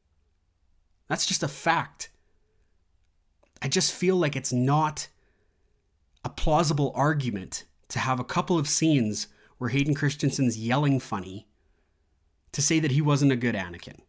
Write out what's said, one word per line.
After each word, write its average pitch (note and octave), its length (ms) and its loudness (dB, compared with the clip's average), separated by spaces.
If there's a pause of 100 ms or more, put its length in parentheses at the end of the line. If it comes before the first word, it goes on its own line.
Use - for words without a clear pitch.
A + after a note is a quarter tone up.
(1080)
That's E3 160 -2
just - 180 -2
a D3 60 -2
fact. - 600 -2 (1500)
I - 60 -6
just F3+ 260 0
feel F#3 220 2
like D#3 200 0
it's - 180 -4
not D3 560 0 (1120)
a - 60 -8
plausible D3+ 680 2
argument C3 680 -2 (240)
to - 100 -6
have B2+ 200 -2
a B2 40 -6
couple F3 340 -2
of D3 100 0
scenes C3 600 0 (300)
where B2 120 -4
Hayden C#3 240 0
Christensen's C#3 640 0
yelling C3+ 420 2
funny F#2+ 480 -8 (1040)
to - 80 -4
say D#3+ 180 4
that D3+ 120 2
he C#3+ 100 4
wasn't C#3+ 300 4
a C3 40 2
good A#2+ 200 0
Anakin. F2 540 -10